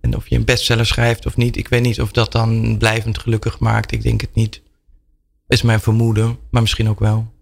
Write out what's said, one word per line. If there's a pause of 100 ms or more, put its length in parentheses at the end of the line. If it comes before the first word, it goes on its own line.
en
of
je
een
bestseller
schrijft
of
niet,
ik
weet
niet
of
dat
dan
blijvend
gelukkig
maakt.
Ik
denk
het
niet. (840)
Is
mijn
vermoeden, (140)
maar
misschien
ook
wel.